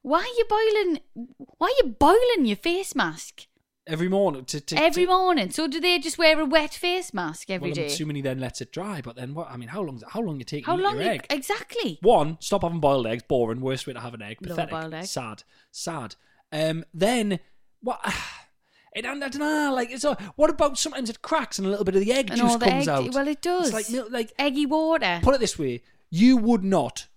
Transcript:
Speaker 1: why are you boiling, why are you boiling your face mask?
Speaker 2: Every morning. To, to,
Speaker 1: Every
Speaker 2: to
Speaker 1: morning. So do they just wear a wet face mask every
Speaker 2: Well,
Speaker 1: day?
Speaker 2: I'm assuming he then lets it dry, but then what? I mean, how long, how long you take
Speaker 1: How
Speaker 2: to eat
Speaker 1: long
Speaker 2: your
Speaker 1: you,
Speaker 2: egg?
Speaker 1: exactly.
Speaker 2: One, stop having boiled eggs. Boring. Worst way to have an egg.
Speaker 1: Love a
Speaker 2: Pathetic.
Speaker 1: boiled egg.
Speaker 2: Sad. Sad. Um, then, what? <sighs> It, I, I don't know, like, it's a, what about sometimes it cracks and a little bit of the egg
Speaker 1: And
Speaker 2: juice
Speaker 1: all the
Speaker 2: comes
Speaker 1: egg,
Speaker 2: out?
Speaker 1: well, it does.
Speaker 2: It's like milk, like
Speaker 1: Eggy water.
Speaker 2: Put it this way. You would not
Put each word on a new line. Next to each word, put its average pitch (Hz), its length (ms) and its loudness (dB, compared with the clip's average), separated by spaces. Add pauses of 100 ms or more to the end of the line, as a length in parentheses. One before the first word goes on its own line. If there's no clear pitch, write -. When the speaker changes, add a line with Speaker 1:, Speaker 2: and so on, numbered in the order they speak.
Speaker 1:
why 294 180 2
are - 40 -4
you 480 240 0
boiling, 427 520 2 (580)
why 339 100 0
are 508 180 4
you 226 120 -4
boiling 392 480 6
your 202 100 2
face 349 380 -4
mask? 165 520 -4 (400)
Speaker 2:
Every 160 220 -2
morning. 185 380 2
To, 147 140 -6
to, - 160 -6
Speaker 1:
Every 330 280 4
Speaker 2:
to 359 60 0
Speaker 1:
morning. 370 400 2
So 320 160 -4
do 294 140 -4
they 349 180 2
just 277 180 -6
wear 311 240 6
a 311 40 0
wet 302 300 2
face 359 380 -2
mask 170 380 -8
every 175 200 -4
Speaker 2:
Well, 147 40 -4
Speaker 1:
day? 165 120 -4
Speaker 2:
I'm - 20 -
assuming 147 280 -4
he 139 60 -6
then 131 160 -2
lets 127 220 -8
it - 120 -12
dry, 180 300 -8
but 120 140 -12
then 127 180 -10
what? 156 160 -10
I 127 60 -14
mean, 120 140 -12
how 196 120 -6
long, 131 260 -8
how 214 120 -8
long 160 180 -4
you 120 60 -10
take 147 220 -8
Speaker 1:
How 339 100 0
Speaker 2:
to 359 60 -2
eat - 20 -2
Speaker 1:
long 415 100 0
Speaker 2:
your 440 100 -4
Speaker 1:
you, 339 60 2
Speaker 2:
egg? - 180 -6
Speaker 1:
exactly. 302 760 -4
Speaker 2:
One, 165 380 4
stop 196 220 -2
having 170 180 -2
boiled 139 260 4
eggs. 117 200 -4
Boring. 120 340 0
Worst 131 260 -4
way 135 80 -10
to 117 60 -12
have 120 140 -12
an 110 80 -14
egg. 107 200 -14
Speaker 1:
Love 175 160 -6
a 170 80 -2
Speaker 2:
Pathetic. - 40 -14
Speaker 1:
boiled 160 240 -8
egg. 165 120 -10
Speaker 2:
Sad. 113 360 -10 (300)
Sad. 139 420 -10 (380)
Um, 160 320 -2 (100)
then, 202 460 0 (420)
what? - 220 -6
<sighs> - 100 -2 (800)
It, 233 140 -10
I, 262 60 -6
I - 80 -6
don't 277 180 -8
know, 302 340 0
like, 240 200 -2
it's 254 100 -8
a, 285 140 0 (180)
what 311 160 4
about 294 260 2
sometimes 269 340 -4
it - 120 -12
cracks 302 380 -2
and 196 80 -2
a - 20 2
little 202 140 0
bit 190 100 0
of 196 100 6
the 226 80 2
egg 254 160 2
Speaker 1:
And 233 120 0
Speaker 2:
juice 240 100 6
Speaker 1:
all 233 80 2
the 240 80 2
Speaker 2:
comes 269 220 4
Speaker 1:
egg, 147 40 2 (140)
Speaker 2:
out? 254 80 -6
Speaker 1:
well, 277 140 2
it 294 120 -2
does. 349 260 0
Speaker 2:
It's 233 60 0
like 220 160 -4
milk, 233 220 -4
like 233 260 -4
Speaker 1:
Eggy 285 300 0
water. 294 560 2
Speaker 2:
Put 269 140 4
it - 20 -2
this 226 180 -2
way. 123 260 -4 (280)
You 240 260 8
would 220 280 4
not 160 420 0 (100)